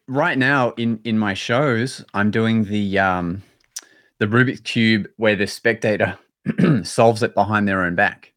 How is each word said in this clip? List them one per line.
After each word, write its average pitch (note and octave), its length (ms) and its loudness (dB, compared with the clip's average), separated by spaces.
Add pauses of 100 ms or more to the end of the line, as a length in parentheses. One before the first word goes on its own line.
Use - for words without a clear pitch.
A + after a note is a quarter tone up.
right C#3+ 300 0
now C3 340 2
in, A#2 340 -2
in A2 120 0
my G#2 160 0
shows, A#2+ 680 -2 (100)
I'm G#2 160 0
doing A2+ 360 0
the, G2 340 -2
um, F#2 420 0 (800)
the A2 80 0
Rubik's B2 320 0
Cube A2 480 0 (100)
where G#2+ 180 2
the G2 120 -2
spectator G#2+ 720 -2 (340)
<clears throat> D3 320 2
solves A2+ 400 2
it A2 120 -2
behind G#2 320 2
their F#2+ 160 0
own F2 120 -2
back, - 420 -2